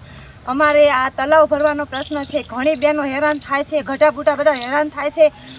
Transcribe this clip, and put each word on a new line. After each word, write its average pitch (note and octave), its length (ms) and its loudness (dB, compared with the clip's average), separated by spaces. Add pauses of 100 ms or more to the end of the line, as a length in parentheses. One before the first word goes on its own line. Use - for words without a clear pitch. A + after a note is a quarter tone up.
(480)
અમારે D4 420 4
આ C4 200 0
તળાવ D4+ 360 4
ભરવાનો D4 400 -2
પ્રશ્ન C#4 380 -8
છે. C4+ 260 -6
ઘણી C#4 260 -2
બહેનો D4 280 0
હેરાન D4 340 -2
થાય C#4 260 -6
છે, D4 180 -4
ગઢાબુઢા C#4+ 540 0
બધા D4 160 2
હેરાન C4+ 380 -2
થાય C#4+ 200 -6
છે, D4+ 220 4 (280)